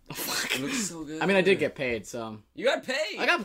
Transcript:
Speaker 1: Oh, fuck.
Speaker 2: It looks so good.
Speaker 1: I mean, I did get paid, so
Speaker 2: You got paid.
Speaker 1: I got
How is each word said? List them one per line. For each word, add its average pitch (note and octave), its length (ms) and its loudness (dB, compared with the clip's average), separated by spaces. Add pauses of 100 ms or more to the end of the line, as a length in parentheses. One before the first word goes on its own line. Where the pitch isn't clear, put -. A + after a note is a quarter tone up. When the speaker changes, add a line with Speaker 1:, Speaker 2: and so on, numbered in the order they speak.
(100)
Speaker 1:
Oh, - 40 -10
fuck. - 400 -2
Speaker 2:
It - 80 -2
looks B3 260 -2
so E3 160 -8
good. D#3 160 -8
Speaker 1:
I D#3 60 2
mean, G3 100 4
I F#3+ 40 8
did F#3 180 6
get C#3+ 160 0
paid, A#2+ 320 -2
so A2+ 320 -8 (160)
Speaker 2:
You E3 120 -6
got D#4+ 180 2
paid. D#4 340 -4
Speaker 1:
I A3 80 0
got E4 180 2